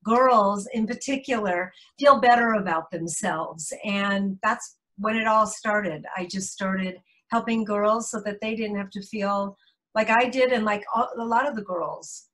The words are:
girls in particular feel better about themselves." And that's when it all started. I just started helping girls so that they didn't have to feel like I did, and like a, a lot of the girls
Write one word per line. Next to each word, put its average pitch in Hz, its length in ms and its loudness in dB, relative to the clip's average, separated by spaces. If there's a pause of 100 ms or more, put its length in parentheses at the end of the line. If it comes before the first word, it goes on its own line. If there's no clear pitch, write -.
girls 214 680 4
in 220 120 0
particular 214 880 -4 (260)
feel 277 200 8
better 240 340 6
about 175 380 -2
themselves." 165 800 -6 (100)
And 196 600 -2
that's 220 340 -2 (200)
when 214 200 -2
it 220 100 0
all 220 200 4
started. 208 580 -4 (100)
I 180 120 -6
just 190 260 -8
started 190 480 -4 (300)
helping 226 340 0
girls 214 460 0
so 220 140 -6
that 208 160 -6
they 220 140 -4
didn't 208 220 -4
have 196 140 -8
to 202 100 -10
feel 202 560 -4 (380)
like 220 160 2
I 247 180 4
did, 254 220 2
and 226 140 2
like 208 180 0 (120)
a, 233 100 2 (120)
a 233 80 -6
lot 233 240 2
of 233 60 -8
the 214 80 -6
girls 170 720 -8